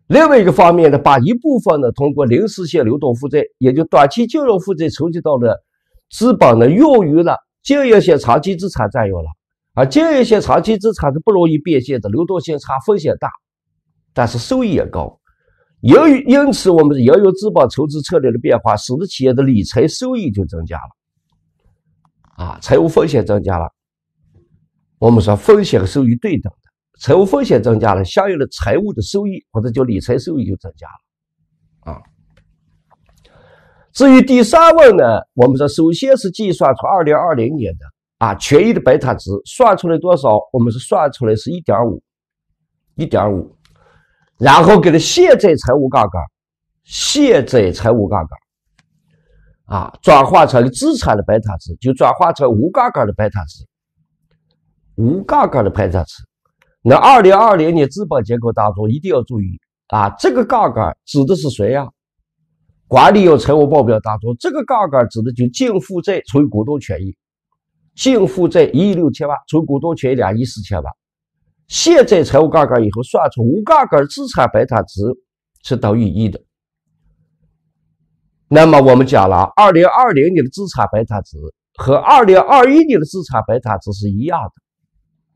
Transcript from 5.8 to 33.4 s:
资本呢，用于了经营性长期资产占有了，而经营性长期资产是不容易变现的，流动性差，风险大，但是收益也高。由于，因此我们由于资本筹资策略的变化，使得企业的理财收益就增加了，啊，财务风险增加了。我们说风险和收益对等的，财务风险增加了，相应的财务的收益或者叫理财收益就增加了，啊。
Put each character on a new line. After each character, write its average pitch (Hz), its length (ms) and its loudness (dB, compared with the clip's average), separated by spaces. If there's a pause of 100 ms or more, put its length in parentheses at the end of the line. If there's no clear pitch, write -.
资 240 240 0
本 123 260 4
呢， 120 100 4
用 240 360 4
于 151 180 2
了 156 140 -2 (240)
经 277 260 0
营 214 120 6
性 156 180 2
长 147 240 0
期 190 140 -4
资 180 140 -8
产 110 200 -4
占 110 200 -4
有 92 120 -6
了， 80 60 -12 (460)
而 127 120 0
经 311 280 0
营 262 100 2
性 214 160 2
长 156 240 -2
期 220 140 -2
资 202 160 -4
产 143 180 -4
是 147 80 -6
不 214 140 -2
容 175 160 2
易 156 80 -2
变 147 240 -2
现 127 180 -6
的， 101 80 -10
流 117 160 -4
动 180 160 -6
性 156 180 -8
差， 135 280 -8
风 208 120 0
险 147 220 -4
大， 143 100 -8 (840)
但 123 120 -2
是 113 120 -6
收 262 260 -4
益 208 80 -4
也 110 140 -2
高。 76 340 -10 (640)
由 208 260 6
于， 269 180 2
因 277 260 2
此 185 200 -2
我 165 120 4
们 143 200 0
由 127 100 4
于 190 200 4
资 202 180 -6
本 151 180 2
筹 143 160 -6
资 151 160 -8
策 170 160 -4
略 131 140 0
的 120 80 -6
变 127 180 0
化， 107 180 -2
使 123 200 -8
得 170 100 -8
企 - 180 -8
业 131 100 2
的 131 100 0
理 123 200 0
财 123 240 -2
收 254 280 -8
益 185 160 -6
就 98 140 -6
增 82 200 -12
加 80 120 -12
了， - 1700 -20
啊， 82 160 -12
财 135 200 0
务 165 80 0
风 160 200 -2
险 135 160 -2
增 101 200 -4
加 92 160 -4
了。 85 120 -8 (1300)
我 113 140 2
们 117 100 4
说 104 140 0
风 208 280 4
险 131 160 -2
和 95 60 -2
收 139 180 -2
益 120 120 0
对 156 240 -6
等 - 120 -10
的， - 200 -20 (280)
财 - 140 0
务 185 100 4
风 269 220 -2
险 131 160 2
增 113 180 0
加 107 140 0
了， 95 100 -2
相 196 280 -4
应 165 80 -6
的 127 80 -4
财 - 320 -4
务 202 140 -6
的 117 100 -8
收 - 240 -6
益 190 240 -12
或 110 100 -6
者 120 80 -6
叫 127 140 -2
理 113 160 -4
财 123 180 -4
收 156 220 -8
益 104 80 -6
就 95 80 -8
增 - 200 -18
加 78 120 -20
了， - 1040 -20
啊。 - 100 -20 (1900)